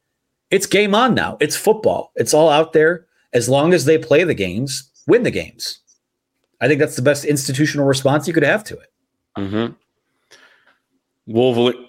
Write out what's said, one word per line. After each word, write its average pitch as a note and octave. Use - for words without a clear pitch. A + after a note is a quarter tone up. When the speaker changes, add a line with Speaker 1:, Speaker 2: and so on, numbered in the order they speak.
Speaker 1:
it's F#3+
game G3+
on A#3+
now. F2
It's -
football. G#3
It's A#2+
all D#3
out D#3+
there. D#3+
As A#2+
long D3
as D3+
they D#3
play C#3+
the D3
games, G2
win A3+
the C3+
games. -
I B2
think C#3+
that's -
the C3
best C#3
institutional C#3+
response C#3
you F3
could D#3
have F#3+
to -
it. -
Speaker 2:
Mm-hmm. G#2+
Wolver-, A#2+